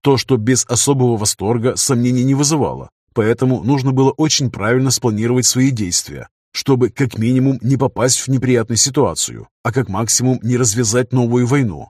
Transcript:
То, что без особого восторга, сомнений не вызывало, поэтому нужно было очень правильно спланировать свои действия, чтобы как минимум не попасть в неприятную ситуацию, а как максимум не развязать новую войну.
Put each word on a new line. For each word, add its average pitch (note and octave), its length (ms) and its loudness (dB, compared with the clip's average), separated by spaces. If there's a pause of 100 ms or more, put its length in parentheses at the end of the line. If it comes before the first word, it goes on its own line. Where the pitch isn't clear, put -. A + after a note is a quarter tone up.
То, C#3 160 2
что C3 200 0
без A#2+ 300 0
особого B2+ 500 0
восторга, A2 580 -2
сомнений B2 480 0
не C3+ 140 2
вызывало, C3+ 540 -2 (240)
поэтому A#2 500 0
нужно C3 260 0
было C3+ 220 2
очень D3 360 0
правильно B2 440 0
спланировать A#2 520 0
свои C3 280 2
действия, F2 560 -6 (240)
чтобы B2 380 0
как B2+ 280 -4
минимум B2+ 440 2
не B2+ 140 0
попасть B2+ 440 0
в - 80 -8
неприятную A#2+ 500 0
ситуацию, E2+ 720 -4 (160)
а A#2+ 80 -2
как B2+ 160 -2
максимум A#2+ 540 0
не A#2+ 140 0
развязать A#2 560 0
новую B2 360 2
войну. A2+ 420 -2